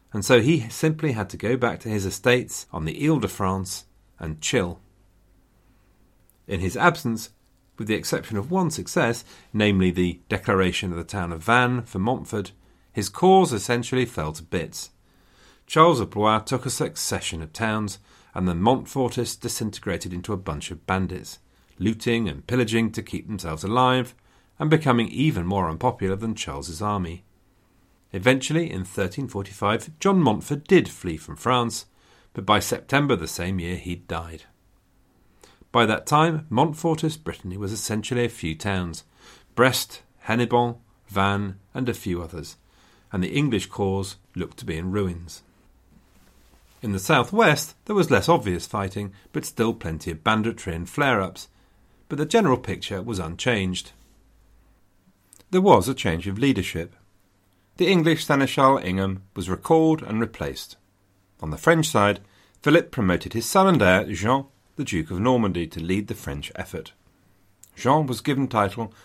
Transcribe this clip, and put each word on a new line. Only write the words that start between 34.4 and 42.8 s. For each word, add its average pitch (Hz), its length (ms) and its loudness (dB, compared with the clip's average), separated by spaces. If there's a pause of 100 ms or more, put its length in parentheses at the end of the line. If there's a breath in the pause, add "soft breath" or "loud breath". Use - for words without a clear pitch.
By 117 140 4
that 107 220 0
time, 156 420 2
Montfortist 156 720 0
Brittany - 320 -10
was 98 160 -6
essentially 110 540 -4
a 117 40 -2
few 82 260 -6
towns, 90 480 -4 (500 soft breath)
Brest, - 480 2 (240)
Hennebon, 120 520 2 (300)
Vannes, 98 460 0 (220)
and 127 120 -4
a 117 60 0
few 87 300 -6
others, 82 340 -12 (540 soft breath)